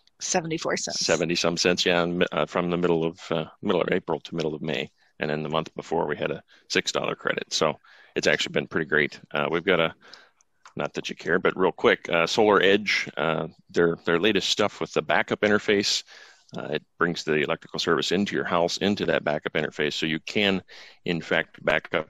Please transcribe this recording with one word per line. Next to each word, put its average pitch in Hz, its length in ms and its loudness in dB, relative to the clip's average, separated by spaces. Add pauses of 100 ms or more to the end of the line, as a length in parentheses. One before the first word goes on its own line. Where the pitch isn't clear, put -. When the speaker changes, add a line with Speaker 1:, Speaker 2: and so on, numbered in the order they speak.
(220)
Speaker 1:
Seventy-four 165 560 -2
cents. - 280 -4
Speaker 2:
seventy 82 300 0
some 85 220 0
cents, 90 280 2
yeah, 87 180 4
in, 87 280 0
uh, 78 140 0
from 87 240 0
the 87 80 0
middle 85 280 2
of, 82 140 -6 (120)
uh, 82 140 -2 (160)
middle 92 200 0
of 82 100 0
April 85 280 -2
to - 160 -12
middle 78 180 -2
of 76 80 -10
May. 76 300 -4 (280)
And 76 100 -2
then 76 140 -2
the 76 60 -6
month 80 260 -4
before, 80 320 -2
we 73 100 -4
had 76 140 -4
a - 120 -8 (240)
six - 240 -2
dollar - 240 -2
credit. - 380 -6
So 78 260 0 (360)
it's - 120 0
actually 76 260 2
been 73 140 0
pretty 82 180 -4
great. 73 340 0 (120)
Uh, 73 180 0
we've 82 140 0
got 87 160 4
a, 80 160 0 (800)
not 73 180 -4
that - 160 -8
you - 60 -8
care, 87 240 0
but 87 180 0
real 90 140 2
quick, - 380 2
uh, 85 180 4
Solar 104 340 4
Edge, 98 560 2
uh, 80 300 -2 (220)
their, 85 360 2
their 85 140 2
latest 98 300 2
stuff - 320 0
with 80 120 -4
the - 80 2
backup 104 400 0
interface. 104 640 2 (540)
Uh, - 140 -8
it 76 120 -4 (140)
brings 85 260 0
the 78 120 0
electrical 78 440 -4
service 80 320 0
into 92 240 0
your 67 100 -2
house, 87 320 0
into 95 280 0
that 78 180 0
backup 73 300 -4
interface. 73 400 -2
So - 120 -4
you 78 140 -2
can, 98 420 0 (440)
in 85 160 -2
fact, - 420 -4
back - 300 0
up 78 160 -2